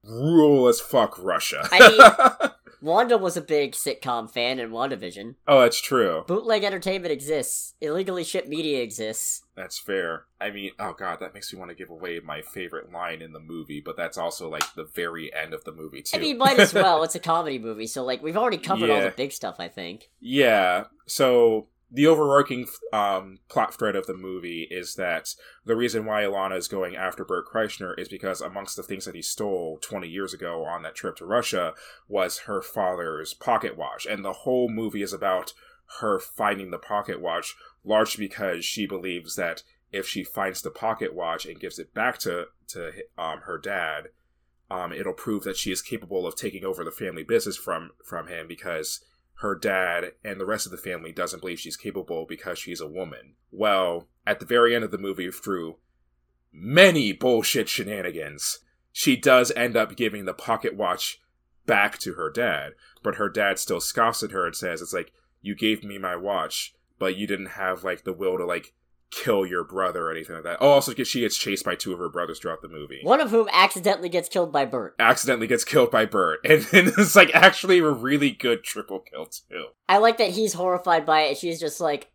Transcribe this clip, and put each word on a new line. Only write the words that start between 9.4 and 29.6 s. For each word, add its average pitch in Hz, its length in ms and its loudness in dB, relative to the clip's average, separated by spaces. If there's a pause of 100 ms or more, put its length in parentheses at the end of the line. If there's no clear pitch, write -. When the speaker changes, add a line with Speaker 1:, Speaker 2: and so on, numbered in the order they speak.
Speaker 1:
That's 92 240 -12
fair. 87 460 -4 (140)
I 101 120 -6
mean, 101 280 -12
oh 98 140 -8
god, 90 260 -8
that 92 140 -12
makes - 180 -14
me - 80 -16
wanna 87 140 -16
give 87 160 -18
away 85 340 -10
my 76 200 -10
favorite 87 480 -12
line 85 320 -10
in 80 100 -20
the 78 60 -18
movie, 78 420 -14
but 82 160 -12
that's 87 220 -8
also, 85 280 -8
like, 76 280 -10
the 80 100 -14
very 82 480 -10
end 80 220 -10
of - 80 -16
the - 80 -16
movie, 78 320 -16
too. - 140 -6
Speaker 2:
I - 20 -4
mean, 294 180 -4
might 269 220 4
as 190 140 8
Speaker 1:
<laughs> - 20 -6
Speaker 2:
well. 180 260 4
It's 165 140 -4
a 170 40 -6
comedy 165 380 -2
movie, 110 300 -8
so, 131 180 -8
like, 127 160 -4
we've 165 160 -4
already 233 220 0
covered 190 320 0
all 101 80 4
Speaker 1:
Yeah. 98 100 2
Speaker 2:
the - 80 -8
big 139 140 -4
stuff, - 260 -10
I 85 120 -10
think. 92 500 -14
Speaker 1:
Yeah, 110 640 4 (240)
so 120 600 4 (200)
the 139 160 2
overarching, 139 640 4 (240)
um, 98 560 -2
plot - 260 0
thread 104 220 -2
of 95 120 -4
the 95 60 -8
movie 90 560 -10
is 90 260 -10
that 87 380 -4 (320)
the 113 120 0
reason 113 280 0
why 107 160 -2
Ilana 95 360 -2
is 87 100 -6
going 92 300 -6
after 92 260 -6
Bert 90 240 -6
Kreischer 104 500 -6
is 90 120 -10
because 95 320 -8
amongst 95 340 -10
the 95 80 -12
things 95 220 -10
that 85 100 -14
he 85 60 -14
stole 87 600 -6